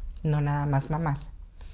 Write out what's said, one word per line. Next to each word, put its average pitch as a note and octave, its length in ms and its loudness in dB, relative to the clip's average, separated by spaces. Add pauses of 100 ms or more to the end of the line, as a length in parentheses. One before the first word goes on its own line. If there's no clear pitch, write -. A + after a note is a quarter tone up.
(220)
No D3 200 4
nada C#3+ 240 2
más C#3 240 2
mamás. D#3 300 0 (540)